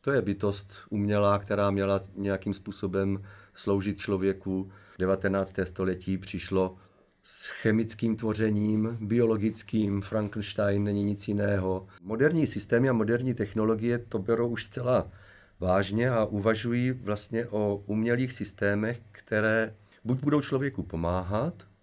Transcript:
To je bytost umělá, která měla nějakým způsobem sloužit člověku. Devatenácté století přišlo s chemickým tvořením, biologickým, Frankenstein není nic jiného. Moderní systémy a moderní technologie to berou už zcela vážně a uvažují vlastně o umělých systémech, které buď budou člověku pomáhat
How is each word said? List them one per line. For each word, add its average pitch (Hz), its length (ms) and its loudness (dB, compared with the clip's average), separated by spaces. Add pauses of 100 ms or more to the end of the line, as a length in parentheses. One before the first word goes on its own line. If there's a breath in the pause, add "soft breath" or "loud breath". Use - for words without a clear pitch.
To 139 120 -2
je 127 100 2
bytost 101 520 -2 (160)
umělá, 101 480 2
která 101 320 0
měla 98 300 2 (160)
nějakým 98 380 -2
způsobem 98 680 -2 (320 loud breath)
sloužit 101 440 -2
člověku. 95 720 -2 (280 loud breath)
Devatenácté 95 680 0
století 92 520 -2
přišlo 92 580 -2 (460 loud breath)
s - 260 -8
chemickým 110 680 0
tvořením, 107 840 0
biologickým, 110 1000 2
Frankenstein 101 840 -2
není 101 200 2
nic 101 240 -2
jiného. 98 580 0 (160 loud breath)
Moderní 139 440 2
systémy 117 420 2
a 131 40 4
moderní 120 420 2
technologie 113 640 0
to 117 200 -6
berou 113 300 0
už 117 160 -4
zcela 120 460 0 (500 loud breath)
vážně 98 500 2
a 113 140 4
uvažují 110 680 2
vlastně 117 560 -4
o 104 400 0
umělých 120 460 0
systémech, 104 680 -2 (100)
které 110 640 0 (300 soft breath)
buď 127 160 0
budou 143 200 2
člověku 135 420 -2
pomáhat 92 840 -2 (160)